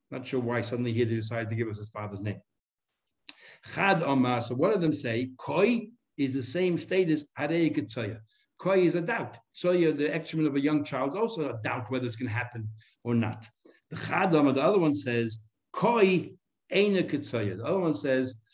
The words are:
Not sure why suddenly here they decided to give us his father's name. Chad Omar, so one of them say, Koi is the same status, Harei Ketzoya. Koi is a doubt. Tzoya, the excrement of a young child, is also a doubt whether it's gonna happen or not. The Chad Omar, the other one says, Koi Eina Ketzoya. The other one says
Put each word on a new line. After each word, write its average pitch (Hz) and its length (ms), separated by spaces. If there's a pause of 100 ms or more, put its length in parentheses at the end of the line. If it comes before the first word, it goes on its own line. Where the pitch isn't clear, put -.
(100)
Not 131 160
sure 131 140
why 120 200
suddenly 120 320
here 117 140
they 113 100
decided 110 340
to 113 40
give 113 140
us 104 100
his 104 120
father's 101 320
name. 98 180 (1300)
Chad 180 280
Omar, 127 380
so 113 140
one 170 180
of 196 80
them 156 120
say, 123 440
Koi 208 520 (280)
is 135 160
the 135 100
same 175 360
status, 170 500 (100)
Harei 151 360
Ketzoya. 113 460 (380)
Koi 190 220
is 165 140
a 175 60
doubt. 165 380 (180)
Tzoya, 175 400
the 147 180
excrement 160 340
of 139 80
a 139 40
young 147 240
child, 139 260
is 165 60
also 196 340
a 117 120
doubt 123 280
whether 127 160
it's 110 100
gonna 123 140
happen 117 380 (360)
or 120 100
not. 113 320 (440)
The 160 60
Chad 170 380
Omar, 143 180
the 131 100
other 196 160
one 156 160
says, 117 460 (320)
Koi 190 580 (420)
Eina 190 360
Ketzoya. 110 480
The 113 80
other 175 140
one 160 160
says 131 460 (120)